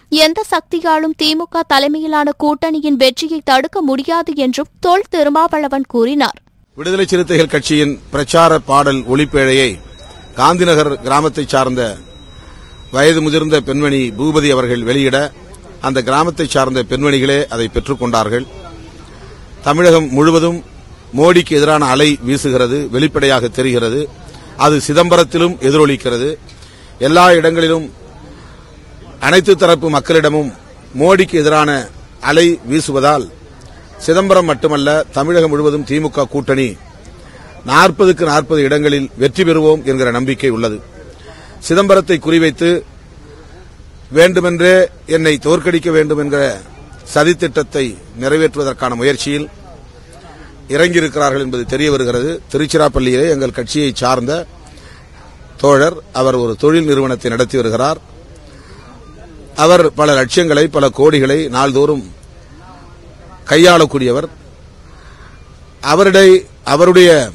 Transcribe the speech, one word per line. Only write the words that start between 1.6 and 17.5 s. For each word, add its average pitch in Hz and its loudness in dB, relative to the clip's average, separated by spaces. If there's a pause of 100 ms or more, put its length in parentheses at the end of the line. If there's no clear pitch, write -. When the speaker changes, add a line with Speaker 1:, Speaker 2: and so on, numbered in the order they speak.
Speaker 1:
தலைமையிலான 294 -2
கூட்டணியின் 294 -2
வெற்றியை 277 -2
தடுக்க 277 -2
முடியாது 320 -4
என்றும் 269 -4 (120)
தொல் 359 0
திருமாவளவன் 294 -2
கூறினார். 247 -2 (340)
Speaker 2:
விடுதலை 185 -2
சிறுத்தைகள் 165 0
கட்சியின் 147 -2 (100)
பிரச்சார 160 2
பாடல் 135 0
ஒலிப்பேழையை 131 0 (560)
காந்திநகர் 151 2
கிராமத்தைச் 143 -2
சார்ந்த 127 -2 (920)
வயது 156 2
முதிர்ந்த 156 0
பெண்மணி 135 -2
பூபதி 143 0
அவர்கள் 123 -2
வெளியிட, 135 -2 (500)
அந்த 135 -2
கிராமத்தைச் 143 -2
சார்ந்த 131 -2
பெண்மணிகளே 139 0
அதை 117 -4